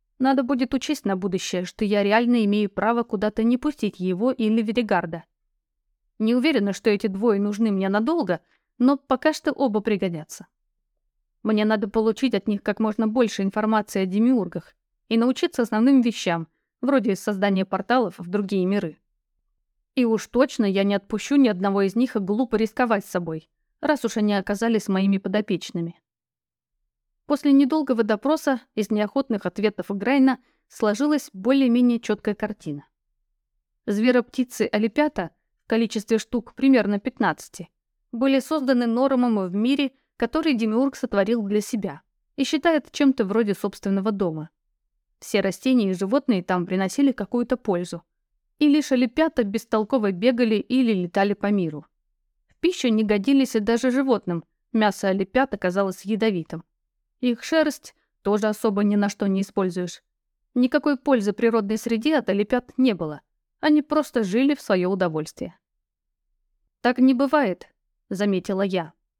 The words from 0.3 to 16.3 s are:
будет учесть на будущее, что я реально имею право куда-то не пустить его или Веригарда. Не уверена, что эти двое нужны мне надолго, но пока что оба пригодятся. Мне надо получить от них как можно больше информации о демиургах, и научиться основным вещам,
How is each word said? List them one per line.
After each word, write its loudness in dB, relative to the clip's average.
будет -2
учесть -2
на 0
будущее, -4
что -6
я 2
реально 2
имею 2
право 0
куда-то -4
не 2
пустить -4
его -2
или 0
Веригарда. -2
Не 2
уверена, 2
что -2
эти 2
двое 0
нужны 0
мне 0
надолго, 0
но 4
пока 0
что -4
оба 0
пригодятся. -4
Мне 2
надо 0
получить 0
от -2
них -2
как -2
можно 0
больше 0
информации 0
о -2
демиургах, -2
и 2
научиться 0
основным 4
вещам, -2